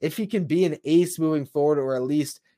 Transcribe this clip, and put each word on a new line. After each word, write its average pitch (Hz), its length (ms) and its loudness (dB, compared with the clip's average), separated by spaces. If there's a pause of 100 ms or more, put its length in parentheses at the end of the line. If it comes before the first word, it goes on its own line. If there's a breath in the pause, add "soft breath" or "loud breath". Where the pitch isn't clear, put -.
if 151 160 -4
he 214 120 -4
can 196 160 -2
be 165 200 2
an 156 200 -2
ace 170 340 2
moving 156 260 0
forward, 147 340 0
or 131 180 -2
at 127 60 -2
least 143 380 -2 (180)